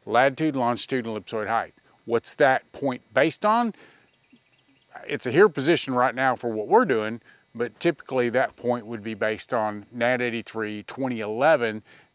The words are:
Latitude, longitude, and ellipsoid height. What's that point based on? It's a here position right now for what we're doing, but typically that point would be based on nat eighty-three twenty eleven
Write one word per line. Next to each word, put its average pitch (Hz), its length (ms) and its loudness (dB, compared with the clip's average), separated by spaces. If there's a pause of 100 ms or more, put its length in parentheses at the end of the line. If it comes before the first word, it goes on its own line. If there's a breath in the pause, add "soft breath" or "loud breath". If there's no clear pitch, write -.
Latitude, 135 500 2
longitude, 120 500 -2
and 110 100 -6
ellipsoid 107 320 -6
height. 104 260 -4 (320 soft breath)
What's 113 300 -2
that 135 360 2
point 127 300 -6 (120)
based 151 320 2
on? 226 300 0 (1300 soft breath)
It's 139 180 -4
a 123 60 -2
here 185 180 8
position 143 440 0
right 123 220 2
now 131 200 2
for 120 140 -6
what 107 180 -4
we're 214 180 6
doing, 113 340 0 (340 soft breath)
but 117 260 -6
typically 131 500 0
that 127 260 0
point 120 300 -4
would 110 180 -10
be 113 100 -6
based 107 400 -4
on 107 380 -4
nat 120 300 0
eighty-three 110 640 -6
twenty 127 360 -6
eleven 113 640 0 (320 soft breath)